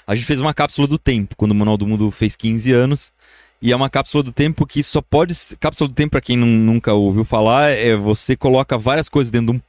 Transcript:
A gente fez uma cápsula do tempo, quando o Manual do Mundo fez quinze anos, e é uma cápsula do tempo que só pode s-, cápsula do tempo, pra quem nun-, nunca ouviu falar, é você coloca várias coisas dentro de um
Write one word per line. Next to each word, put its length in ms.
A 80
gente 120
fez 140
uma 140
cápsula 320
do 100
tempo, 400
quando 140
o 60
Manual 200
do 120
Mundo 240
fez 240
quinze 360
anos, 400
e 100
é 40
uma 140
cápsula 340
do 80
tempo 340
que 160
só 200
pode 300
s-, 260
cápsula 300
do 60
tempo, 180
pra 100
quem 120
nun-, 120
nunca 480
ouviu 320
falar, 420
é 260
você 400
coloca 440
várias 280
coisas 240
dentro 220
de 60
um 100